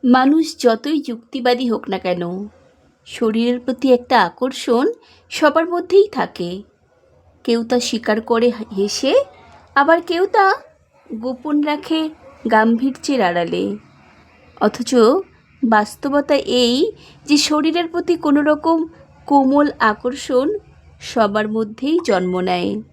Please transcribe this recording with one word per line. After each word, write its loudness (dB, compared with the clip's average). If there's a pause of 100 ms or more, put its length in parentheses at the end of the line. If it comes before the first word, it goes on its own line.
মানুষ 4
যতই 0
যুক্তিবাদী -4
হোক -4
না -4
কেন, -6 (580)
শরীরের -2
প্রতি 0
একটা 2
আকর্ষণ -2 (420)
সবার 0
মধ্যেই 2
থাকে। -8 (800)
কেউ 0
তা 0
স্বীকার -2
করে 0 (260)
হেসে, 0 (600)
আবার 4
কেউ -2
তা 2 (600)
গোপন -4
রাখে -2 (420)
গাম্ভীর্যের 0
আড়ালে। -2 (840)
অথচ -2 (680)
বাস্তবতা 0
এই 0 (340)
যে 2
শরীরের 0
প্রতি -2
কোনো 0
রকম 0 (380)
কোমল 2 (100)
আকর্ষণ -2 (500)
সবার -2
মধ্যেই -2
জন্ম 0
নেয়। -2 (120)